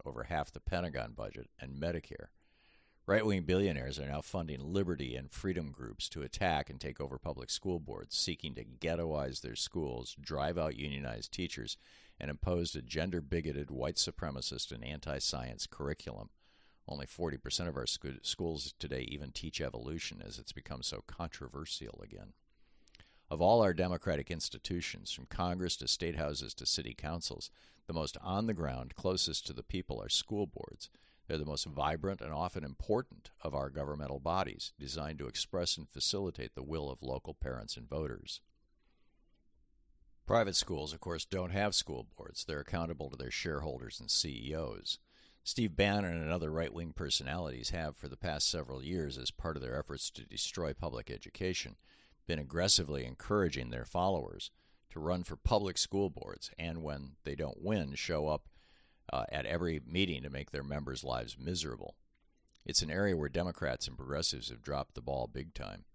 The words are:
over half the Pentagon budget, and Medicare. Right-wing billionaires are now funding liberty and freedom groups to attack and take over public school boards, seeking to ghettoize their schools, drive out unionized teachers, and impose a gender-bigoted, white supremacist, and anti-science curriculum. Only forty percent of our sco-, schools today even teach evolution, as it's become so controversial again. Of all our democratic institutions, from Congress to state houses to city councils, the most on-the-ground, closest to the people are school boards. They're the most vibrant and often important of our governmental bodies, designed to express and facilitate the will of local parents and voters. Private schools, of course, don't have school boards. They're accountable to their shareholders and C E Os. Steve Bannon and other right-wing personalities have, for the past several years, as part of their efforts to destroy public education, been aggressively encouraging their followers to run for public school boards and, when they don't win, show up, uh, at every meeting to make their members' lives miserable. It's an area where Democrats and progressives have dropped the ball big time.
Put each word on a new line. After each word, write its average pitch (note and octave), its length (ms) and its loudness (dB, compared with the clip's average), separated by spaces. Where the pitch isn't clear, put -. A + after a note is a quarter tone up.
over A#1+ 180 -4
half D2+ 280 0
the C#2 80 -12
Pentagon C2+ 520 0
budget, A1 480 -8
and C2+ 200 -8
Medicare. E2 500 -2
Right-wing G2+ 380 6
billionaires C#2+ 560 4
are C#2 80 -2
now C#2+ 140 0
funding D#2+ 380 -2
liberty D2+ 560 2
and C2+ 160 -6
freedom E2+ 400 0
groups A#1+ 380 -6
to D2 140 -4
attack D2+ 460 2
and C2+ 120 -8
take C#2+ 180 -4
over C2+ 200 -4
public C2 320 -4
school F2+ 280 2
boards, G1+ 380 -6
seeking - 380 0
to A1+ 100 -6
ghettoize D2+ 760 0
their A1+ 140 -6
schools, B1 640 -2
drive D2+ 380 0
out D#2 180 2
unionized C2+ 560 -4
teachers, C2 460 -2
and D2 120 -4
impose E2+ 440 2
a C#2+ 60 -4
gender-bigoted, D#2 880 0
white C#2 280 0
supremacist, - 720 -2
and A#1 120 -8
anti-science C2+ 840 -4
curriculum. C#2 640 -6
Only C#2 160 -6
forty D#2 320 -2
percent - 300 -2
of D2 80 -2
our B1+ 100 -2
sco-, C2+ 360 -2
schools D#2+ 580 -2
today C2 220 -4
even C#2+ 320 -6
teach - 260 -4
evolution, B1 600 -4
as A1 180 -10
it's - 140 -12
become - 300 -8
so - 180 -4
controversial - 1000 -6
again. G1+ 320 -12
Of D#2 120 0
all A2 200 10
our F#2+ 120 8
democratic E2+ 580 2
institutions, - 800 -2
from C2 140 -6
Congress F2+ 520 2
to - 120 -6
state E2 260 2
houses D2 380 0
to - 120 -8
city A#1 280 2
councils, - 580 -4
the F2+ 60 -4
most D#2 280 0
on-the-ground, E2+ 760 0
closest F#2 520 2
to C#2+ 60 -6
the A#1+ 100 -8
people C#2+ 380 -2
are G#1+ 60 -6
school - 400 2
boards. - 420 -10
They're D#2+ 100 0
the D2 60 -2
most D2 220 -2
vibrant D#2 560 0
and D#2 100 -4
often D#2+ 320 -2
important - 680 0
of D2 120 -2
our C#2 160 2
governmental C#2+ 520 -2
bodies, D2+ 580 0
designed D2 400 -4
to C#2 80 -4
express - 480 0
and E2 140 -6
facilitate D#2+ 680 0
the C2 80 -6
will D2 260 -2
of C2 140 -6
local C2 300 -4
parents B1 420 -4
and A#1+ 140 -10
voters. C2+ 500 -2
Private G#2 300 6
schools, D2+ 380 0
of D#2+ 80 -10
course, E2+ 240 -2
don't F2+ 260 0
have G2 240 4
school B1+ 400 0
boards. - 300 -8
They're D2 160 -2
accountable D#2+ 480 -2
to C2 80 -10
their B1 120 -6
shareholders C#2 720 -2
and A#1 100 -4
C C2 420 0
E D#2 40 0
Os. A1+ 440 -2
Steve G2+ 300 2
Bannon G2 440 6
and D#2 80 2
other D#2+ 220 2
right-wing D#2+ 400 0
personalities C#2 800 0
have, D#2 260 -2
for C#2+ 140 -10
the C2 80 -8
past D2+ 320 2
several C2 340 -2
years, D2+ 340 0
as B1+ 140 -2
part D#2+ 240 -2
of C#2 60 -6
their B1+ 180 -2
efforts - 320 -4
to - 140 -12
destroy C#2+ 480 -2
public B1 360 -4
education, B1 680 -2
been E2+ 120 0
aggressively D2 680 4
encouraging C2+ 640 2
their A#1+ 160 -2
followers E2+ 640 0
to D#2+ 100 -8
run F2 240 2
for E2 140 -8
public G2+ 400 4
school G2 320 4
boards - 500 -8
and, E2 240 -2
when C#2 400 -4
they D2 100 -2
don't C#2+ 300 -2
win, E2+ 320 2
show D2+ 320 2
up, D2+ 220 2
uh, C2 180 2
at C#2 140 -2
every E2 420 2
meeting E2 340 4
to C#2+ 80 -6
make C#2 220 -4
their C#2 140 -2
members' C#2 400 -2
lives A#1+ 340 -2
miserable. C2 560 -2
It's - 160 4
an D#2 100 2
area F#2+ 240 4
where D2+ 140 2
Democrats - 580 0
and B1+ 100 -8
progressives C2+ 520 0
have A#1 120 -10
dropped C#2 340 -2
the B1+ 60 -6
ball B1 300 0
big D2 220 -6
time. G1+ 420 -8